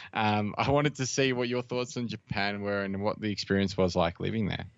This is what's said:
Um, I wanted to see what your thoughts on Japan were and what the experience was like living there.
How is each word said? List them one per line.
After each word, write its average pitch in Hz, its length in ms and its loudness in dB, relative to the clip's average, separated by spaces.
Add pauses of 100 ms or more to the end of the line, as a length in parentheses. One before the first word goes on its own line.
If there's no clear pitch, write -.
(140)
Um, 107 440 2
I 113 120 0
wanted 143 260 2
to 131 100 -2
see 135 260 2
what 123 160 0
your 123 140 -2
thoughts 123 340 -4
on 120 120 -2
Japan 101 540 -2
were 101 200 0
and 98 200 -2
what 104 180 -2
the 107 100 -2
experience 98 460 2
was 92 180 2
like 85 240 2
living 101 300 -2
there. 82 160 -4 (140)